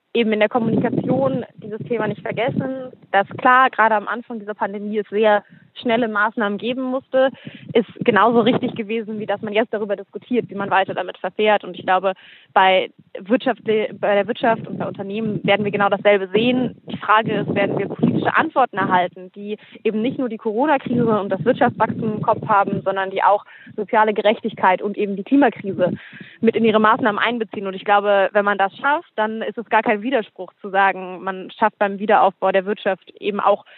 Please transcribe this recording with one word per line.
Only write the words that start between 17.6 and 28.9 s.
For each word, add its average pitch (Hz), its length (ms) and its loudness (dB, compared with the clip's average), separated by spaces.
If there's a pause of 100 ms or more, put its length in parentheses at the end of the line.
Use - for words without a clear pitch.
wir 196 100 -4
politische - 480 0
Antworten 262 420 0
erhalten, 185 560 -2
die 202 240 -10 (260)
eben 214 180 0
nicht 262 180 -4
nur 247 100 -4
die 226 80 -8
Corona-Krise 240 840 0
und 190 100 -4
das - 140 -4
Wirtschaftswachstum 226 720 0
im 214 60 -6
Kopf 214 260 0
haben, 196 360 2
sondern 190 260 -2
die 190 140 -4
auch 202 220 4 (300)
soziale 214 380 2
Gerechtigkeit 202 680 0
und 202 160 -6
eben 202 180 -2
die 190 80 -8
Klimakrise 202 720 2 (480)
mit 226 140 4
in 226 100 2
ihre 220 140 4
Maßnahmen 220 400 2
einbeziehen. 214 480 -4
Und 190 80 -6
ich 190 100 -12
glaube, 202 480 2
wenn 202 120 2
man 202 120 0
das 190 200 0
schafft, 294 380 -2